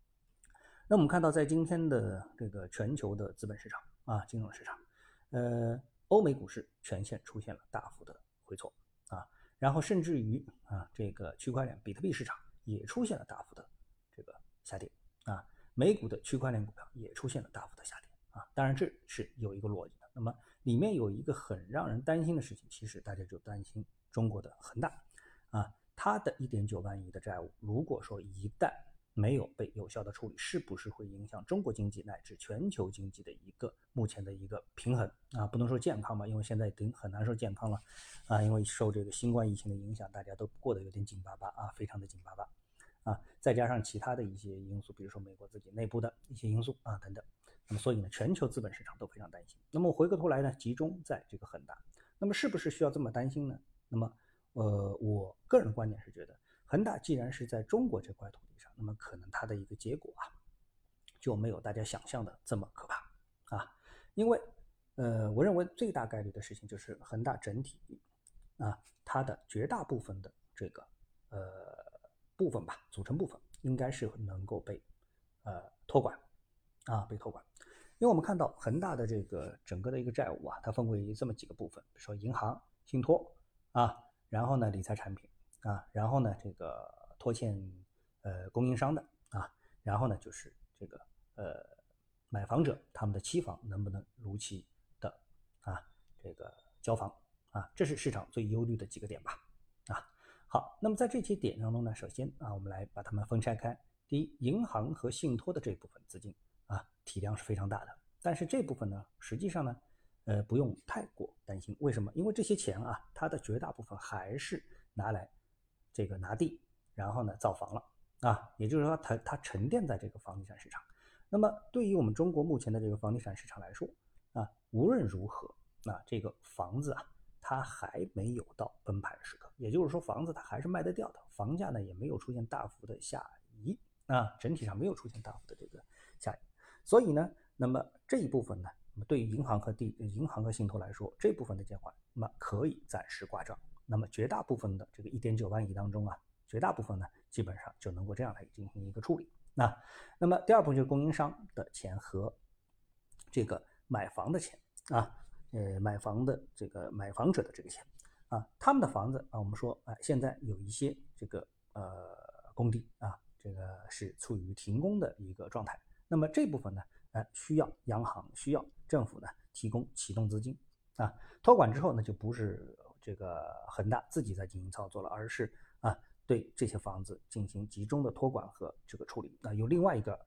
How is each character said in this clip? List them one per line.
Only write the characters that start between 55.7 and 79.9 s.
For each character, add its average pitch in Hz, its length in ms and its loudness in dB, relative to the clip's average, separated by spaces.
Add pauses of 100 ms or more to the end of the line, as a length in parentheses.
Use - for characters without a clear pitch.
观 110 160 0
点 104 120 -6
是 101 120 -16
觉 82 120 -12
得， - 140 -20 (260)
恒 196 200 4
大 - 120 -2
既 - 180 0
然 127 160 0
是 - 140 -6
在 113 200 -2
中 240 240 4
国 104 120 0
这 - 120 -10
块 98 180 -14
土 - 160 -20
地 - 120 -20
上， - 180 -20
那 110 80 -6
么 107 100 -4
可 - 220 -12
能 87 140 -14
它 - 160 -6
的 107 80 -2
一 98 100 -4
个 107 100 -14
结 117 220 -4
果 - 200 -10
啊， - 60 -8 (960)
就 120 160 0
没 107 140 2
有 92 120 -2
大 104 120 -4
家 110 100 -2
想 - 240 -4
象 117 180 -4
的 - 200 -10
这 117 120 0
么 98 160 -4
可 - 140 -16
怕 - 720 -10
啊， - 160 -8 (420)
因 220 140 4
为， 233 120 6 (540)
呃， 113 380 2
我 113 100 6
认 196 120 6
为 175 100 4 (120)
最 226 140 0
大 123 160 0
概 110 160 -4
率 101 80 -4
的 104 100 -8
事 101 140 -10
情 101 140 -14
就 101 100 -8
是 - 240 -10
恒 113 200 -4
大 123 140 2
整 107 260 -4
体 - 160 -12 (800)
啊， 104 200 -2 (260)
它 - 180 0
的 127 140 -4 (120)
绝 110 180 -2
大 220 160 0
部 135 160 -2
分 95 240 -10
的 92 100 -16 (220)
这 98 140 -8
个， - 180 -18 (440)
呃， 92 460 -12 (600)
部 185 120 4
分 107 160 -2
吧， - 120 -10 (140)
组 - 120 -6
成 120 160 -2
部 190 80 0
分 - 140 -10 (220)
应 131 140 2
该 127 140 0
是 123 180 -2 (100)
能 95 280 -4
够 101 140 -4
被， - 200 -8 (640)
呃， 92 200 -8 (240)
托 - 140 8
管 - 160 0 (680)
啊， 113 220 0
被 107 120 -6
托 107 120 -8
管。 - 140 -12 (540)
因 233 80 6
为 - 20 10
我 226 60 10
们 156 80 6
看 190 160 0
到 156 140 4
恒 113 260 0
大 180 160 0
的 120 120 0
这 107 180 0
个 90 400 -6
整 90 180 -4
个 120 80 -2